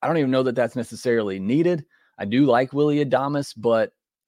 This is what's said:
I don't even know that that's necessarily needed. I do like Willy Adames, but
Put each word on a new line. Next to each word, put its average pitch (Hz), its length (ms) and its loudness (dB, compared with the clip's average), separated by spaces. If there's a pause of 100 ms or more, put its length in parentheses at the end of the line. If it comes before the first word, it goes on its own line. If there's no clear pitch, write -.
I 120 40 -2
don't 165 120 0
even 135 120 0
know 131 140 2
that 123 100 -2
that's 120 220 -2
necessarily 110 640 -4
needed. 151 440 0 (340)
I 104 80 -8
do 120 180 2
like 127 280 2
Willy 147 320 2
Adames, 139 520 -2
but 113 380 0 (340)